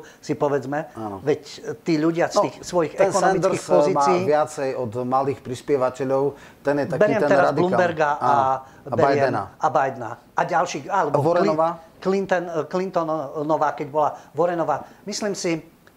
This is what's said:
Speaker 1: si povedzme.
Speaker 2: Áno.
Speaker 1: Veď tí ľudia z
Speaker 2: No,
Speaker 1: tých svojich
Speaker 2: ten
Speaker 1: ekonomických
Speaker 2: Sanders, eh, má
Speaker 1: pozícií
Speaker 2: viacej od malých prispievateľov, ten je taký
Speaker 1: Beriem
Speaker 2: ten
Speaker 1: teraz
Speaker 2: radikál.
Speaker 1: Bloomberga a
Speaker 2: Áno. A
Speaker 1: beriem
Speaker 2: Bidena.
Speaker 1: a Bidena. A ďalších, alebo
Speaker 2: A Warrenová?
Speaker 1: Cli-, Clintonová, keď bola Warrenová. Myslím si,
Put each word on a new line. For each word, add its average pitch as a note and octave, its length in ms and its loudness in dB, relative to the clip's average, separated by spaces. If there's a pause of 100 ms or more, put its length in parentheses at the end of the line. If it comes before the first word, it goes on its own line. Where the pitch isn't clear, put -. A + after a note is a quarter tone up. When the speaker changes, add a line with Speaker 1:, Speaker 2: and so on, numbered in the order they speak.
(220)
Speaker 1:
si - 160 -4
povedzme. C#3+ 560 -2
Speaker 2:
Áno. G#2 320 -10
Speaker 1:
Veď D3 160 0 (400)
tí E3 160 0
ľudia E3 320 0
z - 80 -6
Speaker 2:
No, G#3 80 6
Speaker 1:
tých C3+ 160 -6
svojich E3 320 -2
Speaker 2:
ten F#3+ 160 2
Speaker 1:
ekonomických F#3 320 2 (160)
Speaker 2:
Sanders, - 80 -10
eh, - 0 -
má D3+ 160 4
Speaker 1:
pozícií D3 360 2 (120)
Speaker 2:
viacej D3 480 0
od A#2+ 140 -6 (100)
malých C3 400 0
prispievateľov, C3 840 -2 (380)
ten C#3+ 160 0
je C#3 80 0
taký - 160 0
Speaker 1:
Beriem G#3+ 240 2
Speaker 2:
ten D3 80 4
Speaker 1:
teraz - 160 6
Speaker 2:
radikál. C#3+ 80 0
Speaker 1:
Bloomberga F3 560 2
a C#3 160 0
Speaker 2:
Áno. C#3 160 4 (400)
A B2+ 80 -8
Speaker 1:
beriem C#3+ 160 4 (160)
Speaker 2:
Bidena. A#2 180 0 (140)
Speaker 1:
a D#3+ 160 0
Bidena. B2 380 -2 (260)
A D#3+ 80 2
ďalších, E3 400 -2
alebo E3+ 320 0
Speaker 2:
A C#3+ 80 4
Warrenová? E3 440 2 (280)
Speaker 1:
Cli-, F#3+ 320 -2 (400)
Clintonová, D#3 1040 -2
keď D3+ 160 -8
bola C#3+ 200 2 (280)
Warrenová. E3 480 0 (240)
Myslím G#3 240 -4
si, E3+ 240 -4 (400)